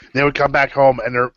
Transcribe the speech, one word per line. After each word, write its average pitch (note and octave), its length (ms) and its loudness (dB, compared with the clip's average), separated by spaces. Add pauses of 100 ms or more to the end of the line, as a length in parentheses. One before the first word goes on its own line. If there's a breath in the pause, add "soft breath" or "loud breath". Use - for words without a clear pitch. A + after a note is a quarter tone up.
(120 loud breath)
They C3 100 -2
would C#3+ 120 0
come C#3 180 0
back C#3 200 0
home, C3+ 320 2
and B2 100 -8
their, B2 220 -2